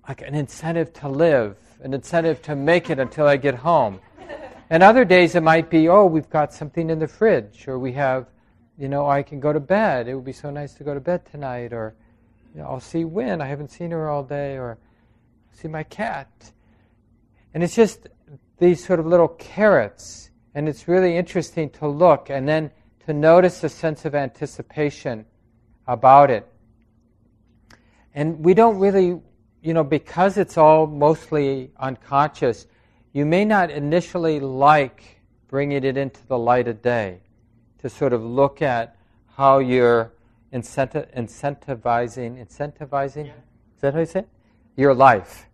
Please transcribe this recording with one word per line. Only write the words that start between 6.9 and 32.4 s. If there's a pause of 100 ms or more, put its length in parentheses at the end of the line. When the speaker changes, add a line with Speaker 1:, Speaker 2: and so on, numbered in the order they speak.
Speaker 1:
the
fridge,"
or
we
have, (500)
you
know,
"I
can
go
to
bed.
It
would
be
so
nice
to
go
to
bed
tonight,"
or, (580)
you
know,
"I'll
see
Wynn.
I
haven't
seen
her
all
day,"
or, (760)
"See
my
cat." (1000)
And
it's
just (520)
these
sort
of
little
carrots, (240)
and
it's
really
interesting
to
look
and
then (340)
to
notice
a
sense
of
anticipation (640)
about
it. (1700)
And
we
don't
really, (420)
you
know,
because
it's
all
mostly
unconscious, (480)